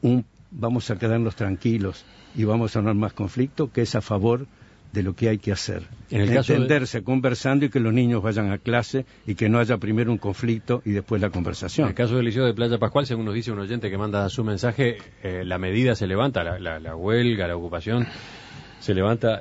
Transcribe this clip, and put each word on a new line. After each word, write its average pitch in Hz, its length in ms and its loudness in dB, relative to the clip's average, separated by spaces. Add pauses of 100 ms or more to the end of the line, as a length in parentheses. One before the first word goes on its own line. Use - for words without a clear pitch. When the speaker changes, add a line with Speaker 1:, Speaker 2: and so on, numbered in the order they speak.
Speaker 1:
un 123 240 2 (260)
"vamos 120 400 -2
a 104 60 -2
quedarnos 113 400 0
tranquilos 98 680 -2 (320)
y 110 80 0
vamos 110 320 2
a 110 60 2
no 107 140 2
más 104 180 0
conflicto", 131 580 -2
que 123 120 2
es - 120 -2
a 107 60 2
favor 117 440 2 (460)
de 104 120 -2
lo 92 100 -2
que 113 160 2
hay 107 80 2
que 101 140 -2
hacer. 87 320 -4 (260)
Speaker 2:
En 107 120 0
el 110 120 4
caso 127 200 4
de 123 40 4
Speaker 1:
Entenderse 127 460 2
conversando 131 600 2
y 139 60 2
que 131 100 2
los 110 140 4
niños 120 300 4
vayan 104 280 0
a 98 60 -2
clase 120 480 0 (220)
y 104 80 -2
que 110 120 2
no 113 120 6
haya 117 180 2
primero 110 340 0
un 110 60 0
conflicto 117 680 -2
y 107 100 -4
después 101 280 0
la 104 80 2
conversación. 87 560 -2
Speaker 2:
En 107 60 0
el - 40 -4
caso 120 200 2
del 123 100 2
Liceo 120 180 0
de 117 120 2
Playa 117 240 0
Pascual, 123 260 2
según 113 200 -4
nos 104 100 -2
dice 117 160 -4
un 101 80 -4
oyente 104 320 -4
que 98 80 -4
manda 101 300 0
su 120 140 -4
mensaje, 110 540 0 (240)
eh, 92 240 -6
la 90 140 -4
medida 110 340 2
se 101 140 -2
levanta, 101 360 0
la, 85 140 -4
la, 82 220 -8
la 80 160 -10
huelga, 107 520 2
la 87 80 -4
ocupación 87 520 -2 (720)
se 101 160 0
levanta 110 460 2